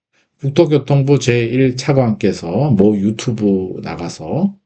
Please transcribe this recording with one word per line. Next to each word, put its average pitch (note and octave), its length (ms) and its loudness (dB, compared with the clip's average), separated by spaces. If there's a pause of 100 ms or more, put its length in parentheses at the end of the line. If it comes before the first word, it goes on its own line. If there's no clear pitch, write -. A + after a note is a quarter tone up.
(400)
국토교통부 C#3+ 800 2
제일 B2 560 0
차관께서 A2 960 0
모 G#2 260 4
유튜브 G2+ 840 -2
나가서 F2 720 -6 (100)